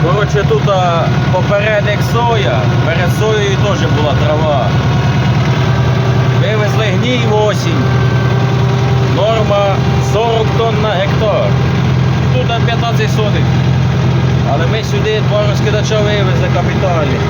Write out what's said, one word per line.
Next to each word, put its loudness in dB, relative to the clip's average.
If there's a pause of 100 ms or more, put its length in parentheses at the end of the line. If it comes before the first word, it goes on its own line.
Коротше, 0
тут, 2
а, 0 (300)
попередник 0 (140)
соя, 0 (260)
перед 0 (100)
соєю 0
теж 0 (180)
була 0 (120)
трава. 0 (1700)
Вивезли 0
гній 0
в 2
осінь. 0 (1300)
Норма 0 (380)
сорок 0 (100)
тонн 0
на 0
гектар. 0 (840)
Тут, 0
а, -2
п'ятнадцять 0
сотих. 0 (1080)
Але 0
ми -2
сюди -2
два 0
розкидача 0
вивезли 0
капітальні. -2 (100)